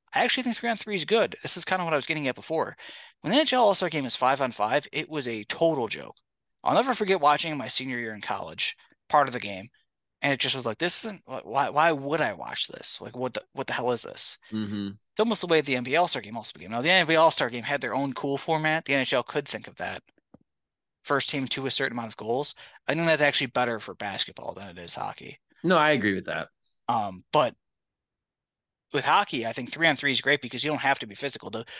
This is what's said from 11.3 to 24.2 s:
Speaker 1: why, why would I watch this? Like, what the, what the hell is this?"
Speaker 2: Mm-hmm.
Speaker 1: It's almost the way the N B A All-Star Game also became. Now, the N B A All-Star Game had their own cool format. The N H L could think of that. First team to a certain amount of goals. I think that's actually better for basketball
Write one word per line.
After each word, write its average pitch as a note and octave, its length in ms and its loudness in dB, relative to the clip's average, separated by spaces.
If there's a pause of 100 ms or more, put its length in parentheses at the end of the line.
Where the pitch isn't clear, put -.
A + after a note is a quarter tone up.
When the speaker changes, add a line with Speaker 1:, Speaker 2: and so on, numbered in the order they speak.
Speaker 1:
why, B2 240 0
why D#3 220 4
would C#3+ 280 -2
I A#2+ 120 0
watch - 340 -6
this? - 340 -6
Like, A2+ 160 -12
what B2 180 -4
the, - 80 -6 (100)
what C3+ 160 -6
the - 60 -4
hell B2 180 0
is A#2 100 2
this?" - 340 -2 (160)
Speaker 2:
Mm-hmm. G#2 360 -4
Speaker 1:
It's - 320 -8
almost A3 220 2
the F#3+ 40 0
way E3 140 4
the C#3 160 0
N B2 80 -2
B B2 100 -4
A E3 60 4
All-Star E3+ 220 0
Game G#2 140 -10
also A2 180 -8
became. F2+ 180 -12
Now, A#2+ 100 -2
the D#3 80 4
N F3+ 160 6
B D#3+ 80 4
A D#3+ 60 8
All-Star D3+ 300 6
Game A#2+ 120 -6
had C#3+ 180 -2
their A#2+ 140 -2
own C3+ 200 0
cool C#3 220 -2
format. D#3 480 0
The C#3 100 0
N C#3 60 4
H B2+ 120 0
L B2+ 100 4
could C#3+ 240 -2
think - 220 -6
of F#2+ 80 -20
that. F#2 240 -6 (1040)
First C#3 260 0
team C3+ 200 0
to C3+ 180 -2
a C3+ 40 0
certain C3+ 280 2
amount A2+ 100 -6
of G#2+ 80 -14
goals. A#2+ 380 -2 (340)
I C3 60 4
think E3 100 0
that's D#3+ 160 4
actually C#3+ 280 4
better A#2+ 300 0
for G#2 160 -12
basketball - 600 -6